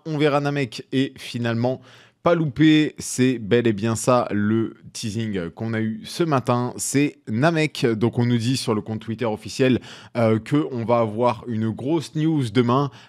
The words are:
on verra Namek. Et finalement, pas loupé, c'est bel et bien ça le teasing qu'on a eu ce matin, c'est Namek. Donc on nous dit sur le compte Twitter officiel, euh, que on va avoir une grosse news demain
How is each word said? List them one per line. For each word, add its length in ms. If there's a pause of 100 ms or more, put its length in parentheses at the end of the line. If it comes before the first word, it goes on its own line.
on 120
verra 240
Namek. 500
Et 260
finalement, 600 (420)
pas 140
loupé, 640
c'est 400
bel 300
et 60
bien 220
ça 360
le 420 (200)
teasing 580
qu'on 220
a 80
eu 240
ce 180
matin, 540
c'est 500
Namek. 580
Donc 320
on 80
nous 120
dit 200
sur 160
le 80
compte 200
Twitter 240
officiel, 540 (380)
euh, 220
que 320
on 140
va 140
avoir 480
une 220
grosse 460
news 340
demain 400 (200)